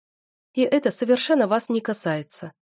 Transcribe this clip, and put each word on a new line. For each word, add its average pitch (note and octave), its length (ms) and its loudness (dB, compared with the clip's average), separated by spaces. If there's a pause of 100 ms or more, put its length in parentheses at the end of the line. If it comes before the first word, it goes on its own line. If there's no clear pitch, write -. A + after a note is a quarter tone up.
(540)
И B3+ 80 0
это B3+ 300 2
совершенно B3 540 2
вас G#3+ 220 0
не A3+ 140 -2
касается. D#3+ 720 -4 (120)